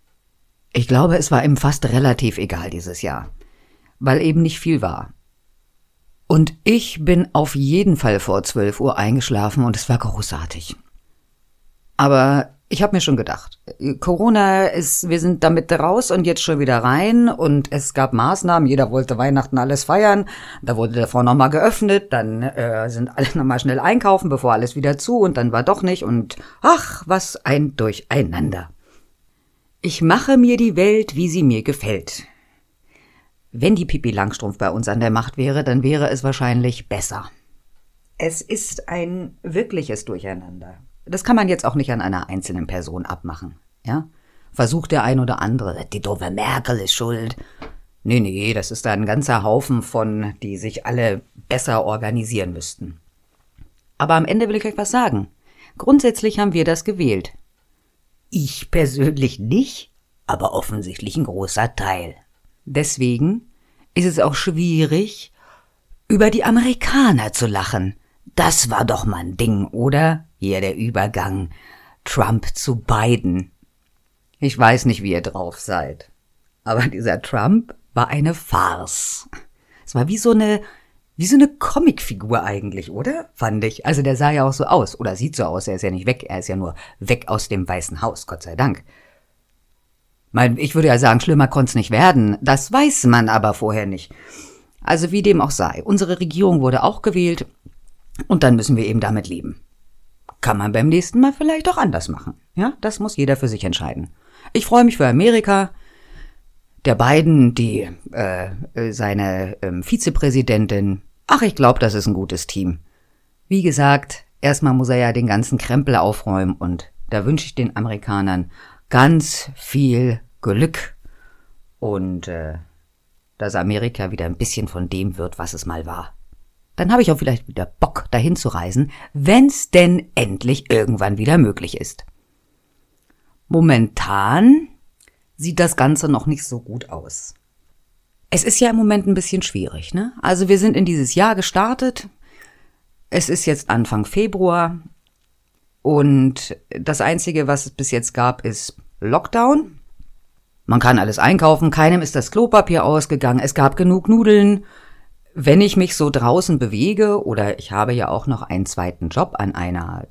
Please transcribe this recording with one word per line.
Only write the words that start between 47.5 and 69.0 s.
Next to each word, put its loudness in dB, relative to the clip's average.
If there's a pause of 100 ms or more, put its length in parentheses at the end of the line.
Nee, 2
nee, -2
das -6
ist -10
da 0
ein -2
ganzer 0
Haufen 0
von, -4 (100)
die -10
sich -10
alle -2 (260)
besser -2
organisieren -4
müssten. -14 (960)
Aber 2
am 4
Ende 0
will -2
ich -4
euch -8
was -4
sagen. 0 (480)
Grundsätzlich 2
haben 2
wir 0
das 0
gewählt. -2 (1000)
Ich -6
persönlich 0
nicht, -2 (360)
aber -4
offensichtlich -8
ein 0
großer -4
Teil. -6 (500)
Deswegen -2 (460)
ist 2
es 0
auch 2
schwierig, -2 (720)
über 4
die 0
Amerikaner 2
zu 0
lachen. -4 (400)
Das 0
war 0
doch -2